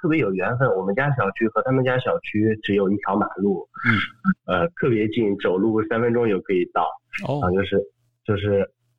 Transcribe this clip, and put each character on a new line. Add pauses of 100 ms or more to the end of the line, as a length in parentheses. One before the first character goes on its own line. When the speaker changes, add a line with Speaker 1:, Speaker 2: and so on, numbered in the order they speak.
Speaker 1:
特
别
有
缘
分，
我
们
家
小
区
和
他
们
家
小
区
只
有
一
条
马 (120)
路。 (220)
Speaker 2:
嗯。 (520)
Speaker 1:
呃，
特
别
近，
走
路
三
分
钟
就
可
以
到。 (420)
Speaker 2:
哦。
Speaker 1:
然
后
就
是， (460)
就
是 (300)